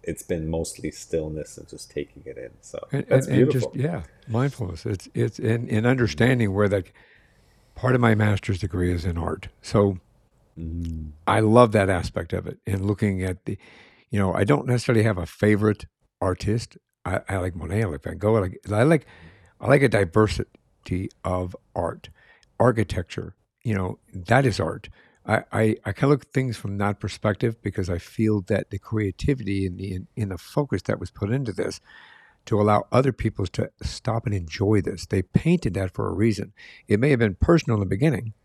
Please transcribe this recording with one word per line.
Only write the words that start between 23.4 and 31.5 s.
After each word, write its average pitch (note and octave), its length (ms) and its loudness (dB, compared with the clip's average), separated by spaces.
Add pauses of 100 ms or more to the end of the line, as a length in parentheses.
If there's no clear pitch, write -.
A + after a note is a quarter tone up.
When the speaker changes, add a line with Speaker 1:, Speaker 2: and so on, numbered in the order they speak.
Speaker 2:
you A2+ 100 -2
know, F#2 240 -4 (160)
that A2+ 320 2
is G2+ 140 0
art. - 280 -6 (380)
I, G#2 260 0
I, A2 240 2 (100)
I G#2 60 -4
kinda C3+ 160 0
look C#3+ 160 4
at - 80 -20
things C3 240 -2
from G2+ 220 -6
that G2+ 220 -2
perspective G#2+ 640 -2
because F#2+ 280 -4
I F2 80 -2
feel G#2+ 440 0
that - 280 -2
the G2 80 -8
creativity G#2 880 -2
and F2+ 120 -6
the, F#2+ 160 -8
in, F#2 220 -10
in G2+ 140 -4
the F2+ 80 -8
focus C3+ 440 -4
that G2+ 180 -4
was G2 100 -10
put G2+ 200 -6
into B2 220 -2